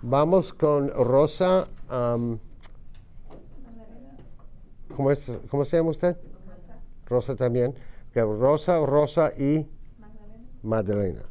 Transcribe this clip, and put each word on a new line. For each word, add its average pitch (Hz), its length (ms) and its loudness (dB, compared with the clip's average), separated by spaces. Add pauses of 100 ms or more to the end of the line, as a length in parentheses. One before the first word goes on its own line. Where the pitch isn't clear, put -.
Vamos 151 540 4
con 147 340 4
Rosa, 151 800 4 (220)
am, 120 480 0 (2500)
¿cómo 139 140 2
es, 143 200 0 (200)
cómo 139 160 0
se 170 100 0
llama 165 140 4
usted? 175 260 0
Rosa. - 640 -14 (260)
Rosa 123 320 0
también. 123 380 2 (340)
Ok, - 80 -2 (240)
Rosa, 151 460 4
Rosa 151 500 4
y 147 320 2 (300)
Magdalena. - 500 -16 (140)
Magdalena. 104 580 0 (100)